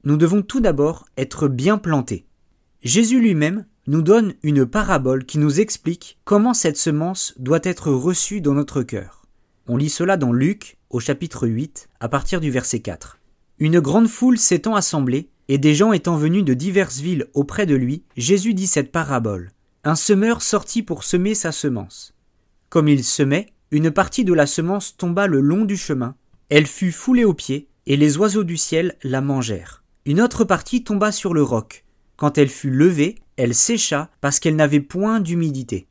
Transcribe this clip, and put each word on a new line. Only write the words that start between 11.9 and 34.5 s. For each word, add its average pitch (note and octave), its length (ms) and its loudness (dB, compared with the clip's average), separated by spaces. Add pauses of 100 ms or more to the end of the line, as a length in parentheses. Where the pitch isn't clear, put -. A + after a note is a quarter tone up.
à A#2 80 -8
partir C#3+ 320 -2
du D#3 120 -2
verset B2 280 -4
quatre. - 400 -12 (400)
Une D#3+ 200 4
grande E3+ 280 4
foule A#3+ 300 2
s'étant G3 380 0
assemblée, D3 540 -2 (200)
et C#3 80 2
des D3 180 4
gens G#3 160 4
étant F3 240 0
venus E3 300 2
de C3+ 80 2
diverses E3+ 460 -2
villes D#3 340 -4
auprès C#3+ 320 -2
de D3+ 100 2
lui, C3 280 -2 (120)
Jésus F#3+ 380 2
dit F#3+ 140 -2
cette D3 240 -2
parabole. A2+ 600 -4 (320)
Un D#3 120 0
semeur G#3 460 2
sortit - 420 -2
pour E3+ 200 -8
semer F#3 320 0
sa E3+ 160 -4
semence. A#2 600 -6 (560)
Comme D#3 180 2
il C#3+ 160 4
semait, D3 440 0 (240)
une D#3 200 2
partie G3 320 0
de F#3 100 2
la D3+ 140 4
semence F3+ 480 -4
tomba F#3 320 -2
le D3 140 2
long E3+ 240 2
du G3+ 100 -2
chemin. C3 400 -6 (340)
Elle D3 180 4
fut - 260 -2
foulée B3 320 2
aux G3 80 4
pieds, C#3+ 340 -8 (180)
et C#3 120 2
les D3 200 4
oiseaux G#3 280 2
du E3+ 100 -6
ciel E3 480 -2
la C3 160 -2
mangèrent. B2+ 640 -4 (220)
Une D3+ 160 2
autre A#3 240 2
partie A#3+ 380 -2
tomba G#3 280 -2
sur G3 220 -2
le D#3 100 4
roc. A#2 400 -4 (320)
Quand D3 220 0
elle C#3+ 120 4
fut C#3 200 -6
levée, D3+ 460 2 (200)
elle A#2+ 200 -2
sécha E3 540 0 (120)
parce C#3 180 0
qu'elle D#3+ 160 0